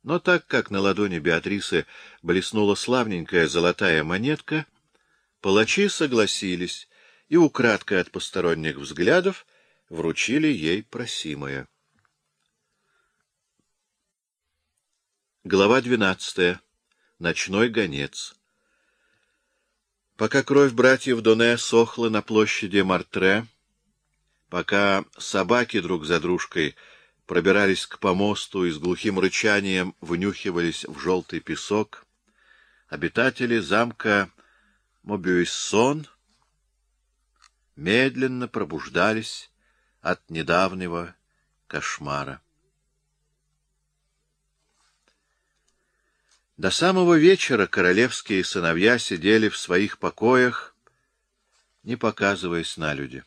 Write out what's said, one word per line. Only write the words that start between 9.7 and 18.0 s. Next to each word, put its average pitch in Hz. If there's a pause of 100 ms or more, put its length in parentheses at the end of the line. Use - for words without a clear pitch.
вручили 85
ей 101
просимое. 110 (3750)
Глава 98
двенадцатая. 98 (580)
Ночной 95
гонец. 82 (1800)